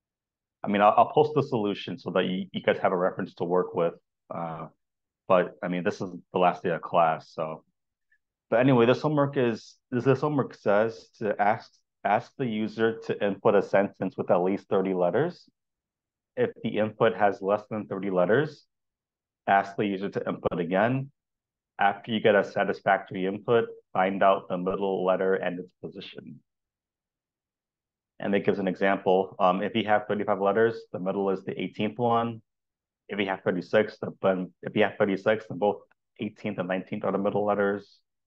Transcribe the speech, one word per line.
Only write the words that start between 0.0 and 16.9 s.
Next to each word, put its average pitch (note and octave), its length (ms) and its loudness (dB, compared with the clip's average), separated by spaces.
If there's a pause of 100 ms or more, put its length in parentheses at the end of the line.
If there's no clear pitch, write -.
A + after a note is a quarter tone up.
I - 20 -6
mean, G2+ 160 2
I'll, G#2 140 8
I'll A#2 160 6
post - 240 2
the C#3 80 4
solution G2+ 560 -4
so A2 100 -8
that F#2 140 2
you, F#2 280 -4
you G#2 100 -6
guys G2+ 160 2
have G2 120 2
a F#2 60 0
reference F#2 380 -2
to F#2 100 -6
work F2+ 320 -2
with. E2+ 180 0 (340)
Uh, E2 380 -8 (640)
but, F2+ 340 2
I G2 60 -6
mean, F2+ 160 -4
this G2+ 160 -4
is F#2+ 100 -6 (220)
the - 60 0
last F2+ 240 2
day F#2+ 80 -2
of D#2 100 -4
class, D#2+ 540 0
so. D#2 280 -8 (840)
But A#2 120 2
anyway, B2+ 260 6
this B2 160 4
homework C#3+ 340 0
is, A#2+ 400 -2 (140)
this, B2 140 -2
this C3+ 180 4
homework D3 320 -2
says A2 540 0 (100)
to G#2 200 -4
ask, G#2+ 320 0 (320)
ask G#2 360 0
the C3+ 80 -2
user A2 540 0
to - 220 -4
input G2+ 320 2
a G2 80 6
sentence G2 540 -2
with G2 140 -4
at F#2+ 100 4
least F#2 300 -2
thirty F#2+ 240 0
letters. F#2 500 0 (920)
If A#2+ 180 -2 (100)
the G#2+ 160 -4
input A2 360 0